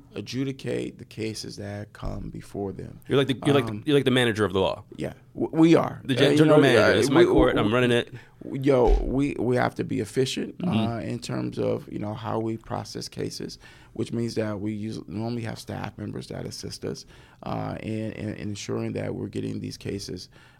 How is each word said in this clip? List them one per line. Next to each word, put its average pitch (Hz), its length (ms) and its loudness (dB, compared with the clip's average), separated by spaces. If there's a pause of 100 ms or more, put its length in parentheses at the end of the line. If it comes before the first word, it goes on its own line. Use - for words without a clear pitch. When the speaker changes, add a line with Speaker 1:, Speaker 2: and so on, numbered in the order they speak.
(160)
Speaker 1:
adjudicate 123 840 -6
the - 40 -16
cases 110 540 -8
that 104 340 -10
come 101 380 -8
before 101 420 -8
them. - 380 -14
Speaker 2:
You're 127 80 2
like 139 100 2
the, 135 180 0
you're 143 80 6
like 135 120 4
the, 113 80 -6
Speaker 1:
Um, 107 120 -10
Speaker 2:
you're 151 120 2
like 139 80 2
the 127 60 4
manager 117 340 4
of 90 80 0
the 95 80 4
law. 85 240 0 (100)
Speaker 1:
Yeah, - 160 -6 (240)
w-, 127 180 -2
we 160 220 8
are. - 300 2
Speaker 2:
The 131 100 -2
gen-, 131 120 6
Speaker 1:
Uh, 147 40 6
you 147 60 6
Speaker 2:
general 151 220 8
Speaker 1:
know, - 40 10
Speaker 2:
manager. 123 200 8
Speaker 1:
uh, 107 100 6
Speaker 2:
This 104 140 4
is - 40 0
my 131 80 6
Speaker 1:
we, 175 60 10
Speaker 2:
court. - 300 6
Speaker 1:
we, 131 60 2
Speaker 2:
I'm 107 120 2
running 123 180 4
it. 120 220 2 (400)
Speaker 1:
Yo, 131 500 4
we, 135 340 0
we 123 200 2
have 120 180 0
to 120 80 -2
be 113 160 -4
efficient, - 600 -2
Speaker 2:
Mm-hmm. 180 180 0 (160)
Speaker 1:
uh, 117 60 -6
in 120 200 -6
terms 123 400 -6
of, 113 320 -2
you 117 80 -8
know, 107 140 -6
how 110 260 -4
we 113 160 -2
process 113 540 -10
cases, - 500 -8 (320)
which - 220 -6
means 117 220 -4
that 107 260 -4
we 107 100 -4
use, 110 260 -8 (120)
normally 113 320 -6
have 113 180 -8
staff 101 380 -10
members 104 300 -10
that 92 180 -8
assist - 400 -12
us, - 200 -8 (380)
uh, 107 400 -6
in, 110 300 -6
in - 220 -6
ensuring 110 580 -6
that 101 200 -4
we're 98 140 -6
getting 107 320 -6
these 104 160 -8
cases, 98 540 -10 (300)